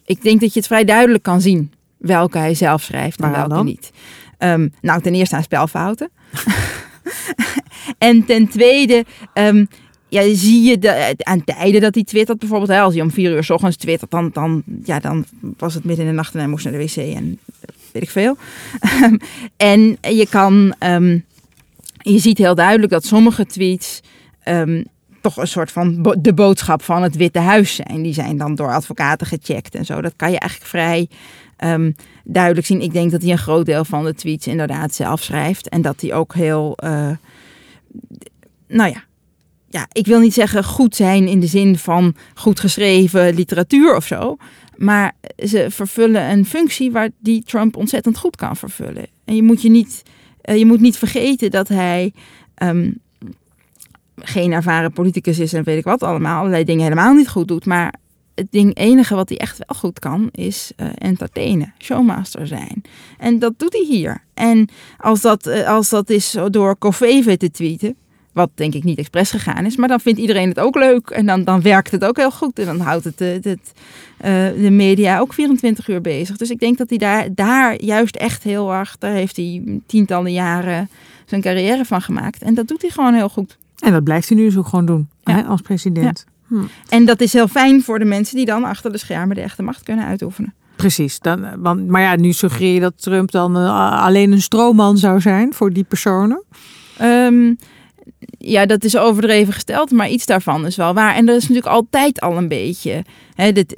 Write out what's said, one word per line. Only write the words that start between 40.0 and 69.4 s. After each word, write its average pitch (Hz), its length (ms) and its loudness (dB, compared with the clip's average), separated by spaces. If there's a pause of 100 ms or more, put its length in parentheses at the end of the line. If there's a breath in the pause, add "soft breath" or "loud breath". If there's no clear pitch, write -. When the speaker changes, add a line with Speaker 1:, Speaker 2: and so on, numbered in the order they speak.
Speaker 1:
wil 233 140 4
niet 226 140 6
zeggen 214 300 0
goed 233 320 0
zijn 190 320 2
in 190 120 2
de 175 80 2
zin 196 300 2
van 170 380 0 (180 soft breath)
goed - 260 0
geschreven 185 760 2
literatuur 196 600 2
of 165 100 -2
zo. 233 320 -6 (400 soft breath)
Maar 202 380 0 (300)
ze 202 240 0
vervullen 208 640 0
een 202 140 2
functie 285 460 -2
waar 226 180 -2 (100)
die 226 240 -2
Trump 220 320 -2
ontzettend 226 420 -2
goed - 180 -6
kan - 200 -8
vervullen. - 500 -12 (200)
En 220 100 -4
je 220 80 2
moet 226 180 6
je 226 80 2
niet, 226 340 2 (380 soft breath)
eh, - 160 0
je 220 80 4
moet 226 140 6
niet 233 180 4
vergeten 247 540 -2
dat 196 160 -2
hij, 180 460 -2 (420 soft breath)
ehm, 175 360 -2 (1300)
geen 175 320 -2
ervaren 165 400 -2
politicus 175 480 -2
is 160 140 -4
en 160 100 -4
weet 156 140 -4
ik 160 60 -6
wat 214 200 -2
allemaal, 156 360 -4
allerlei 175 240 -2
dingen 160 200 -2
helemaal 165 300 2
niet 285 160 6
goed 170 180 -4
doet. 170 180 -6
Maar 175 280 -2 (420)
het 190 160 -8
ding, 202 260 2
enige 233 380 4
wat 185 140 -2
hij - 80 -10
echt - 200 -10 (100)
wel - 120 -10
goed 175 200 -8
kan, 175 320 -4
is, - 440 -10
eh, - 200 -10
entertainen, 180 800 -4
showmaster 226 680 -4
zijn. - 340 -12 (360 loud breath)
En 233 220 0
dat 233 180 -2
doet 330 160 -4
hij 403 160 -2
hier. 196 340 -4 (100)
En 226 360 2 (280 loud breath)
als 220 240 0
dat, 214 260 0
eh, 196 200 -2
als 214 220 0
dat 208 200 -2
is 208 260 -2 (140)
door 196 280 2
Coveve 226 600 2
te 170 140 -2
tweeten, 170 440 -6 (380)
wat 175 220 0
denk 151 180 -4
ik 147 100 -8
niet 170 140 -2
expres 170 340 -2
gegaan - 340 -6